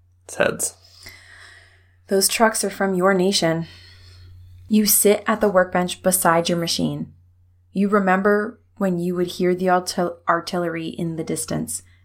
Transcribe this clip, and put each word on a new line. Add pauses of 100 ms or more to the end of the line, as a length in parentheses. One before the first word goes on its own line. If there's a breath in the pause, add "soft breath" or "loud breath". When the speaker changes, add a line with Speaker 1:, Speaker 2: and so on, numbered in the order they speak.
(260)
Speaker 1:
It's
heads. (1300 loud breath)
Speaker 2:
Those
trucks
are
from
your
nation. (1000 loud breath)
You
sit
at
the
workbench
beside
your
machine. (640)
You
remember (160)
when
you
would
hear
the
artil-, (140)
artillery
in
the
distance, (220 soft breath)